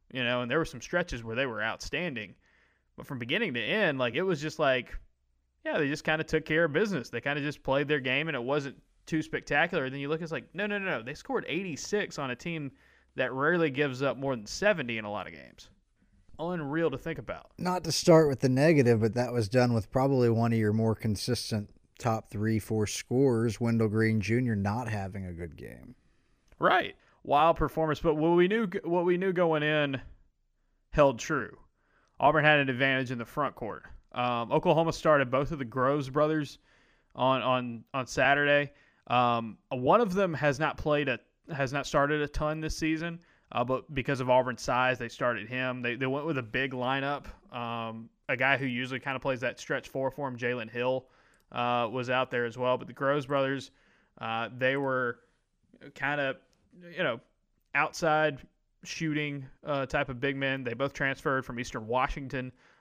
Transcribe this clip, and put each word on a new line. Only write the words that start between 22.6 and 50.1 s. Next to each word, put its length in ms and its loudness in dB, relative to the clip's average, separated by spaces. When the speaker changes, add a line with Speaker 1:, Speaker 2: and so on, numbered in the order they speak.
Speaker 2:
scorers, 760 2
Wendell 280 4
Green 340 2
Junior, 340 2
not 320 0
having 380 -6
a 80 -8
good 200 -10
game. 400 -16
Speaker 1:
Right. 380 2
Wild 320 4
performance, 440 0
but 140 2
what 160 2
we 180 6
knew, 180 0
what 200 0
we 140 2
knew 160 0
going 280 2
in 380 0
held 260 6
true. 400 -6
Auburn 260 6
had 140 8
an 120 2
advantage 400 0
in 80 -4
the 80 -8
front 280 -2
court. 280 -10
Um, 380 -2
Oklahoma 440 4
started 360 4
both 200 2
of 80 -6
the 80 -6
Groves 420 0
brothers 500 0
on, 280 2
on, 500 -2
on 140 -4
Saturday. 640 4
Um, 520 2
one 300 4
of 140 0
them 200 2
has 240 0
not 180 -2
played 320 0
a, 100 0
has 200 -2
not 140 -4
started 360 2
a 60 -2
ton 320 -2
this 160 -4
season, 440 -2
uh, 120 0
but 300 -2
because 260 -2
of 100 0
Auburn's 320 2
size, 360 0
they 100 -8
started 400 -4
him. 340 -4
They, 120 -2
they 120 -2
went 200 -4
with 120 -2
a 40 -2
big 300 -4
lineup. 540 -4
Um, 540 -8
a 80 0
guy 200 2
who 80 -4
usually 360 -4
kinda 200 -6
plays 200 -2
that 200 -4
stretch 280 -6
four 220 -4